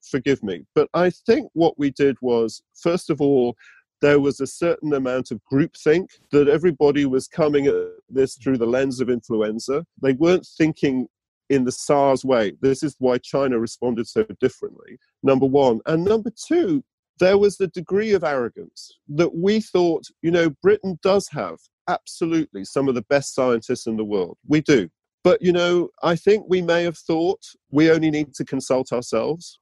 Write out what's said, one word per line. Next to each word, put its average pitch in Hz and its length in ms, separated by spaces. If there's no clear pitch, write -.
forgive 135 320
me, 87 220
but 151 200
I 175 160
think 233 420
what 160 260
we 143 120
did 139 320
was, 117 400
first 170 360
of 143 100
all, 131 360
there 147 200
was 139 180
a 135 80
certain 156 480
amount 131 380
of 107 80
groupthink 160 540
that 143 160
everybody 147 580
was 131 220
coming 147 400
at 135 80
this 131 280
through 131 200
the 117 80
lens 127 360
of 120 100
influenza. 117 760
They 135 120
weren't 165 340
thinking 143 520
in 135 140
the 123 80
sars 139 520
way. 113 360
This 135 240
is 143 160
why 127 180
China 135 400
responded 117 480
so 110 180
differently, - 580
number 135 220
one. 131 400
And 160 180
number 214 260
two, 285 540
there 190 200
was 202 180
the 196 100
degree 190 460
of 185 100
arrogance 123 840
that 151 260
we 196 260
thought, 175 440
you 160 80
know, 170 200
Britain 190 400
does 196 300
have 95 260
absolutely 165 760
some 139 240
of 127 60
the 120 160
best 139 240
scientists 123 540
in 110 80
the 107 80
world. 95 420
We 147 140
do. 120 280
But, 180 180
you 175 100
know, 175 360
I 170 100
think 196 340
we 185 140
may 170 220
have 165 120
thought 170 440
we 156 200
only 160 200
need 147 240
to - 100
consult 131 480
ourselves. 123 680